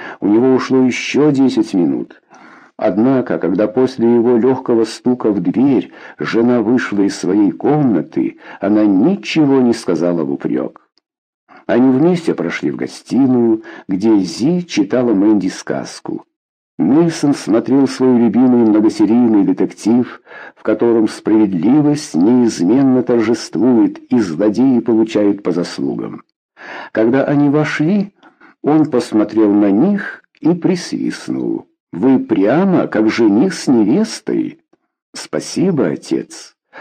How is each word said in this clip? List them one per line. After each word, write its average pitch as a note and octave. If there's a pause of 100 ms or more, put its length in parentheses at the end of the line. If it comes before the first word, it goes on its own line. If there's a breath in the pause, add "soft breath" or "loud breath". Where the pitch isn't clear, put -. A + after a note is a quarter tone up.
(200 loud breath)
у -
него A#2+
ушло C3
еще B2+
десять C3
минут. D2 (560 loud breath)
Однако, A2
когда F#2
после A#2+
его A#2+
легкого B2
стука B2
в G2+
дверь G#2+ (260 loud breath)
жена A2+
вышла G#2
из G2
своей F#2+
комнаты, A#2 (220 loud breath)
она G#2+
ничего C3+
не A#2+
сказала F2
в C#2
упрек. - (760 loud breath)
Они A#2+
вместе C#3+
прошли D#2+
в C2+
гостиную, A#2 (260 loud breath)
где G2+
Зи A2
читала B2
Мэнди G2
сказку. - (540)
Нельсон D3
смотрел A#2+
свой C3
любимый A#2+
многосерийный G#2+
детектив, G2 (340 loud breath)
в -
котором A2
справедливость A2
неизменно A#2+
торжествует A2+ (120)
и B2+
злодеи G#2+
получают A2
по F2
заслугам. C2 (720 loud breath)
Когда A#2
они C#3+
вошли, D3+ (480 soft breath)
он D3+
посмотрел G#2+
на G#2
них F3+ (180)
и E3+
присвистнул. B1+ (260)
«Вы B2+
прямо C3
как A2
жених A#2
с -
невестой». A#2+ (520)
«Спасибо, -
отец», - (240 loud breath)